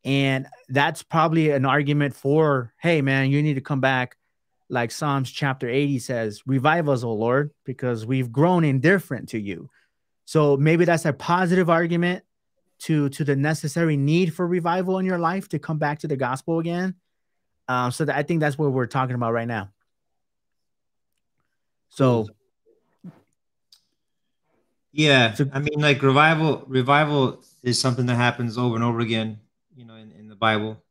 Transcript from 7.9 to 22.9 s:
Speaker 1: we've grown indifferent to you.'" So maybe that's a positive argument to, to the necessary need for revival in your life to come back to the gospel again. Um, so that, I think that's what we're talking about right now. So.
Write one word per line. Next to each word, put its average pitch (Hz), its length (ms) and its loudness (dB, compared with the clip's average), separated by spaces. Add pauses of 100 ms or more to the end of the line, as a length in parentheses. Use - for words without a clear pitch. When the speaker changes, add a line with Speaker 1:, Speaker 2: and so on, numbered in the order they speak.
Speaker 1:
we've 123 260 -2
grown 165 320 2
indifferent 139 640 0
to 117 100 -6
you.'" 98 320 -8 (540)
So 147 300 4
maybe 160 300 4
that's 165 200 0
a 151 80 0
positive 180 540 0
argument 170 560 0 (580)
to, 147 280 0
to 139 140 -6
the 139 120 0
necessary 151 640 -2
need 156 380 2
for 185 100 -4
revival 180 540 -2
in 190 80 -2
your 185 100 -2
life 175 320 -4
to 165 80 -6
come 151 220 -6
back 151 200 -2
to - 80 -8
the 151 80 -2
gospel 135 440 -4
again. 175 340 -4 (760)
Um, 123 220 0
so 156 140 -4
that, 139 100 -2
I 147 80 -2
think 165 160 -2
that's 147 180 -2
what 147 140 -2
we're 127 140 -2
talking 127 300 -4
about 120 180 -2
right 117 140 -2
now. 110 240 -8 (2250)
So. 120 400 0 (2750)